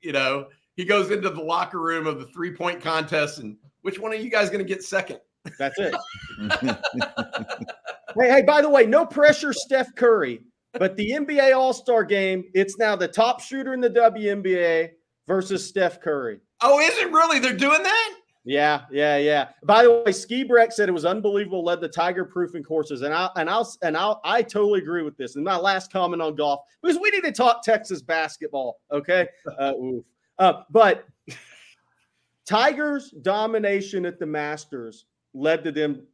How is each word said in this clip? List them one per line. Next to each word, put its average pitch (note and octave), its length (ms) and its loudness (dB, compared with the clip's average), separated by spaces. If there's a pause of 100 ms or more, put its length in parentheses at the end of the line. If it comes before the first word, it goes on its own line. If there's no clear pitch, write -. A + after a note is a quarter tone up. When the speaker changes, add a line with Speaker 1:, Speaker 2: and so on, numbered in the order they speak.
Speaker 1:
You E3 100 -8
know, C#3 360 -2 (280)
he F#3 80 -6
goes G3 260 2
into F#3+ 200 -2
the D#3 100 -12
locker F3 400 -4
room E3 260 -4
of D3 140 -6
the C3 60 -16
three-point F3 560 -8
contest, D#3 560 -4
and, A2 180 -14 (240)
"Which F#3+ 180 -8
one A3 140 -8
of A3 100 -8
you B3 60 -10
guys G#3 220 0
gonna G3 120 -4
get F#3 220 -8
second?" F#3 360 -6 (380)
Speaker 2:
That's C3+ 200 -4
it. D#3+ 160 -4 (440)
Speaker 1:
<laughs> - 380 -4 (1400)
Speaker 2:
Hey, B3 100 4
hey, C4+ 140 6
by D4 180 6
the D4 80 4
way, C4+ 180 8
no D4 200 4
pressure, D4 460 4
Steph - 420 -2
Curry, E3 480 2 (300)
but F#3+ 240 -2
the G#3+ 180 -2
N D4 100 -2
B C#4+ 140 0
A C4+ 140 6
All-Star B3+ 520 2
game, F#3+ 400 0 (100)
it's G3 220 0
now G#3+ 200 0
the F3+ 100 -2
top A#3+ 340 0
shooter C4+ 320 -8
in B3+ 80 -4
the B3 80 2
W G#3+ 420 2
N G3+ 120 -6
B F#3 140 0
A E3 340 0 (380)
versus F#3 360 -2
Steph F3+ 360 -2
Curry. C3 400 -6 (200)
Speaker 1:
Oh, C#4+ 200 6
is E4+ 180 2
it F4+ 140 -2
really? D#4+ 260 4
They're A#3+ 180 0
doing D4 280 2
that? A4 300 0 (300)
Speaker 2:
Yeah, C#3+ 460 2
yeah, D3 280 2
yeah. D3 320 0 (120)
By G#3 220 6
the A#3 200 8
way, G#3 60 4
Ski A#3 320 -4
Breck A#3 300 4
said G#3 160 0
it F#3 40 0
was D#3 120 -4
unbelievable, G3+ 580 -2
led E3+ 180 -2
the E3+ 80 -8
Tiger F3 360 -2
proofing F3 400 -6
courses. D3+ 380 -4
And D3 120 -4
I, F3+ 220 -2
and E3 120 -2
I'll, A3+ 220 0 (120)
and D#3+ 140 -2
I'll, G#3 280 -2
I A3 180 0
totally G#3 380 0
agree E3 240 -6
with D3 120 -10
this. B2+ 200 -10
And C#3+ 80 -6
my F#3+ 120 -2
last F#3 360 -2
comment F3 280 -2
on D#3 140 -2
golf, D3 280 -2 (200)
because E4 180 0
we G#4 100 2
need G4 120 -2
to D#4 100 -2
talk A#3+ 300 2
Texas G#3+ 400 -2
basketball, D3+ 800 -6 (100)
okay? E3+ 380 0 (280)
Uh, C#3 200 -2
Speaker 1:
<laughs> - 40 -8
Speaker 2:
oof. B2+ 240 -8 (360)
Uh, F#3 300 2
but G3+ 360 4 (1400)
Tiger's C#4 640 0 (120)
domination G3+ 840 -2
at F3 140 -8
the E3+ 80 -8
Masters D3 800 -10 (280)
led D#3+ 300 0
to E3 80 -4
them D3 320 -4 (120)